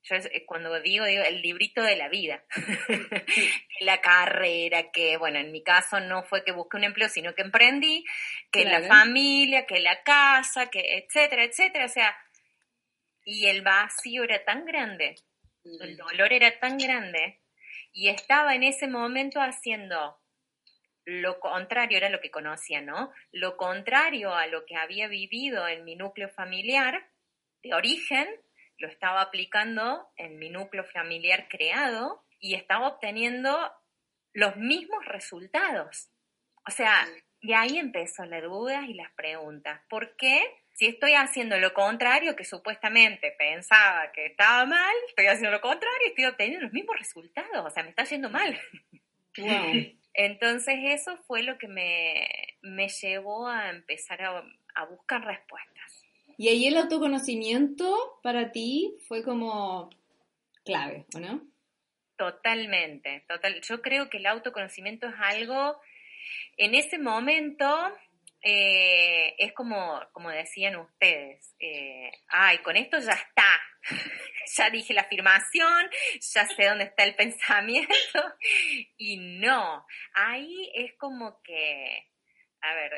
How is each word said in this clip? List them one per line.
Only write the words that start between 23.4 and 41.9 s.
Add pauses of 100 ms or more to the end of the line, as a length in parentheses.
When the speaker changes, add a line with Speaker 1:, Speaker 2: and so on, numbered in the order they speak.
Speaker 1:
contrario
a
lo
que
había
vivido
en
mi
núcleo
familiar (540)
de
origen, (500)
lo
estaba
aplicando
en
mi
núcleo
familiar
creado (160)
y
estaba
obteniendo (640)
los
mismos
resultados. (560)
O
sea,
Speaker 3:
Sí. (260)
Speaker 1:
de
ahí
empezó
la
duda
y
las
preguntas.
¿Por
qué? (320)
Si
estoy
haciendo
lo
contrario